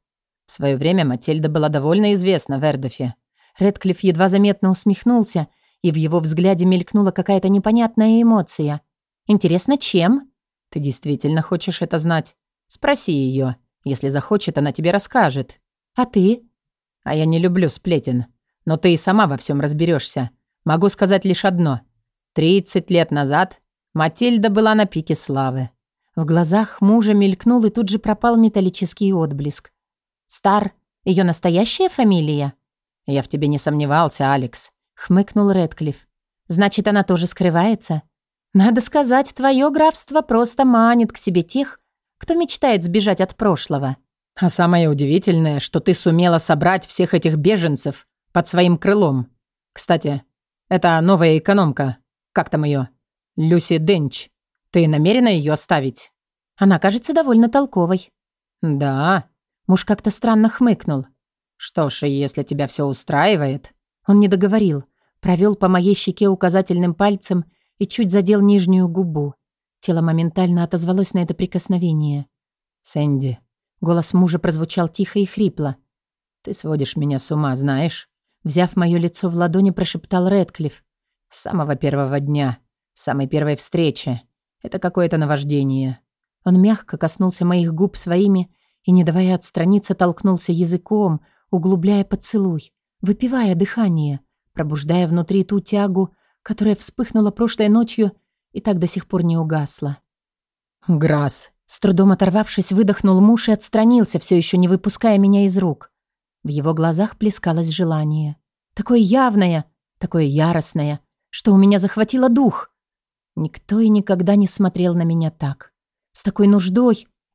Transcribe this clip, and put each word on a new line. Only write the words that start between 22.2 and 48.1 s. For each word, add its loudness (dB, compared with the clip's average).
Тридцать 0
лет 2
назад -2
Матильда 0
была 2
на 2
пике -4
славы". -4
В -4
глазах 0
мужа 4
мелькнул 2
и 2
тут -2
же -2
пропал 0
металлический 0
отблеск. -4
"Стар, 0
ее 2
настоящая 0
фамилия?" 0
"Я -2
в -20
тебе -2
не 0
сомневался, 0
Алекс", -6
хмыкнул 0
Рэдклифф. -4
"Значит, 0
она 2
тоже 0
скрывается? -2
Надо 4
сказать, 0
твое 2
графство 0
просто 0
манит 4
к -20
себе 0
тех, -6
кто -4
мечтает 0
сбежать 0
от -2
прошлого". -2
"А 0
самое 2
удивительное, 0
что -4
ты 2
сумела 2
собрать 0
всех -4
этих 0
беженцев -2